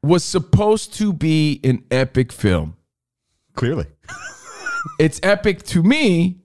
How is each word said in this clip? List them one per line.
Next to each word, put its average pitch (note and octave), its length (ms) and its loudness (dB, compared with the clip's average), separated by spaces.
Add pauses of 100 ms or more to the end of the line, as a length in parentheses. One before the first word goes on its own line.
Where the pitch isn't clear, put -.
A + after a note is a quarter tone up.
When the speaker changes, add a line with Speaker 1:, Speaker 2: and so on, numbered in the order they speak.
Speaker 1:
was E3 220 2
supposed G#3 680 2
to G#3 180 0
be D#3 520 0
an C3 260 2
epic C3 420 0
film. E2 440 0 (760)
Speaker 2:
Clearly. A#2 320 -4 (220)
Speaker 1:
<laughs> - 80 -16 (800)
It's D#3 240 0
epic G3+ 420 0
to E3+ 180 0
me F#3 640 2